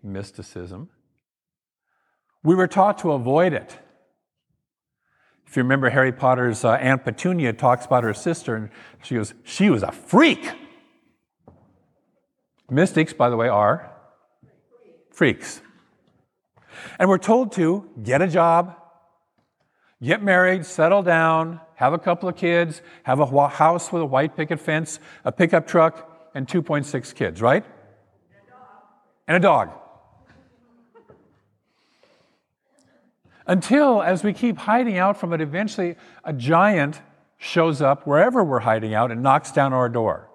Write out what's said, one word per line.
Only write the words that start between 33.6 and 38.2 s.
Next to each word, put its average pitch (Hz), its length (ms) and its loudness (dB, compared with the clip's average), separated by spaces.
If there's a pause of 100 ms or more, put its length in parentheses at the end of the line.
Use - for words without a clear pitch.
as 170 200 -2
we 208 120 -2
keep 233 240 -4
hiding 226 400 -2
out 196 180 0
from 180 160 -6
it, 165 80 -4
eventually 175 560 -6 (300)
a 165 80 -8
giant 156 680 2 (360)
shows 160 440 0
up 139 240 2
wherever 202 380 4